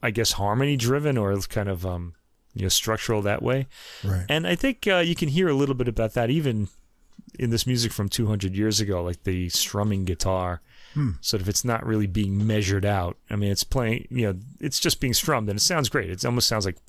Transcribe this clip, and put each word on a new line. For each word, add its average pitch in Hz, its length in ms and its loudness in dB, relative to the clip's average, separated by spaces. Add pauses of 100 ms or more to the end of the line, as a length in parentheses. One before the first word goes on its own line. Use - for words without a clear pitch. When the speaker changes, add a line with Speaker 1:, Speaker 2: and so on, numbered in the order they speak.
Speaker 1:
I 117 80 0
guess, 110 220 0
harmony-driven 131 840 2
or 101 240 2
kind 101 260 -4
of, 92 160 -4
um, 87 300 -6 (400)
you 92 80 -4
know, 95 60 0
structural 110 540 0
that 101 200 0
way. 131 240 0 (380)
Speaker 2:
Right. 92 240 0
Speaker 1:
And 160 180 0
I 175 80 2
think, 262 320 0
uh, 190 120 4
you 170 160 2
can 160 140 -2
hear 175 200 2
a 143 60 4
little 139 200 2
bit 123 140 0
about 110 260 0
that 117 160 2
even 127 380 2 (680)
in 120 120 0
this 113 160 0
music 120 260 0
from 101 160 -2
two 113 180 0
hundred 98 300 0
years 107 240 2
ago, 95 220 0
like 87 220 -6
the 90 260 -2
strumming 101 540 0
guitar. 90 560 0 (340)
Speaker 2:
Hmm. 143 160 0 (100)
Speaker 1:
Sort 101 220 -2
of, 92 60 -2
it's - 160 0
not 117 200 0
really 107 220 2
being 98 400 0
measured 101 400 2
out. 95 320 0 (100)
I 107 80 -4
mean, 101 140 2
it's - 140 0
playing, 117 460 0
you 120 220 0
know, 90 60 -4 (220)
it's - 200 -2
just - 200 0
being 127 140 0
strummed, 117 360 0
and 101 80 -2
it - 40 0
sounds 151 260 2
great. 107 200 0
It 92 160 -6
almost 120 240 2
sounds 107 160 0
like 95 140 -4 (100)